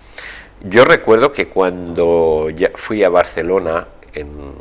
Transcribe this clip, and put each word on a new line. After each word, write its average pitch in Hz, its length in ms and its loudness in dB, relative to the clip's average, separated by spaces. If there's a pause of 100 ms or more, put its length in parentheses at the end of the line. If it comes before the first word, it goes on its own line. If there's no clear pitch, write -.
(600)
Yo 104 240 4
recuerdo 139 480 4
que 92 160 -4
cuando 85 1000 0
ya 80 260 -2
fui 107 280 -4
a 90 80 4
Barcelona 87 760 -2 (280)
en 73 140 -14 (320)